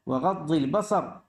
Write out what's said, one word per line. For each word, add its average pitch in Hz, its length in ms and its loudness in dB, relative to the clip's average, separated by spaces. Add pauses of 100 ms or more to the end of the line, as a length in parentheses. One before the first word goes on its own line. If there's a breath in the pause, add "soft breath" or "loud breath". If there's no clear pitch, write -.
وغض 156 460 0
البصر، 165 580 2 (180)